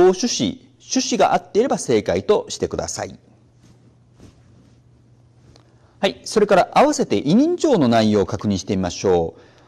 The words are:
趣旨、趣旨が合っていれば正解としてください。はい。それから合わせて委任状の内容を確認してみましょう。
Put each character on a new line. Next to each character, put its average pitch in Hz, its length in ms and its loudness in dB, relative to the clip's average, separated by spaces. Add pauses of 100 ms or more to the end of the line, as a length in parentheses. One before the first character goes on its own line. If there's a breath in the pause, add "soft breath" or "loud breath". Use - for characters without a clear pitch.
趣 185 180 0
旨、 - 420 -6 (240)
趣 254 240 -2
旨 - 20 -2
が 185 180 2
合 - 20 0
っ - 140 -10
て 190 80 0
い - 20 4
れ 262 60 0
ば 247 100 -2
正 113 240 0
解 92 220 -2
と - 260 0
し - 80 -10
て - 100 -4
く - 80 -10
だ 85 120 -6
さ - 180 -10
い。 95 140 -16 (2750 soft breath)
は - 80 -2
い。 - 160 -8
そ - 160 -4
れ 208 80 2
か 202 80 2
ら 175 180 2
合 226 140 4
わ 302 80 0
せ 233 100 -2
て 104 120 -2
委 147 180 0
任 320 220 2
状 302 200 2
の 143 100 2
内 113 240 2
容 104 100 2
を 92 40 0
確 107 220 -6
認 98 100 0
し 90 60 -10
て - 120 -4
み 95 60 -2
ま 90 80 -4
し - 160 -8
ょ 87 320 2
う。 - 40 -20 (260 soft breath)